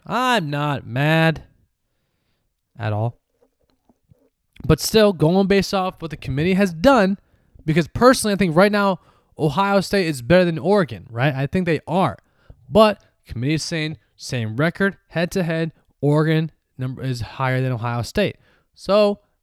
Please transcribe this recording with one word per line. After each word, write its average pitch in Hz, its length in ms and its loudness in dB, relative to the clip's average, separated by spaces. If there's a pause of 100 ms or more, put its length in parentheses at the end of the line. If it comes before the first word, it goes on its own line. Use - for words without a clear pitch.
I'm 226 440 -2
not 147 360 -4
mad 156 580 0 (1300)
at 110 140 -4
all. 110 260 -4 (1500)
But 156 140 2
still, 214 320 4
going 175 340 2
based 196 280 0
off 185 260 -4
what 160 100 -12
the 151 60 -12
committee 151 380 -2
has 190 180 2
done, 196 460 4 (460)
because 156 240 0
personally, 233 460 2
I - 20 -2
think 175 180 0
right 196 160 4
now, 202 300 0 (380)
Ohio 190 420 0
State 190 260 -2
is 139 160 -4
better 175 220 4
than 165 140 -2
Oregon, 165 520 -2
right? 127 240 -2
I 135 120 -4
think 185 200 -2
they 160 200 0
are. 160 320 -2 (500)
But 208 340 4 (240)
committee 131 280 -4
is 151 80 -2
saying 156 360 -6 (180)
same 113 400 -6
record, 170 420 -2 (100)
head-to-head, 165 640 -4 (280)
Oregon 156 520 0 (260)
number 127 240 -8
is 127 200 -6
higher 127 380 -4
than 131 120 -2
Ohio 120 300 -6
State. 165 340 -4 (380)
So 208 460 0 (220)